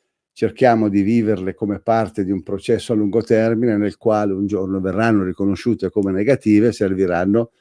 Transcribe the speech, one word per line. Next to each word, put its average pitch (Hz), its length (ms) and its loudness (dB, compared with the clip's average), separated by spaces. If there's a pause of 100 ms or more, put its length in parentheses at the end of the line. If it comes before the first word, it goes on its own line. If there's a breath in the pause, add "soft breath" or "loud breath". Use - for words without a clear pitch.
(320)
Cerchiamo 113 580 2
di 98 120 2
viverle 104 540 0
come 101 240 -6
parte 113 440 -2
di 92 80 -4
un 95 120 -4
processo 107 500 -4
a - 20 0
lungo 107 280 0
termine 113 520 0
nel 104 220 -2
quale 104 360 0
un 98 120 -2
giorno 95 340 -2
verranno 101 440 0
riconosciute 98 640 -2
come 98 220 -2
negative 107 560 2
e 113 40 0
serviranno 95 880 0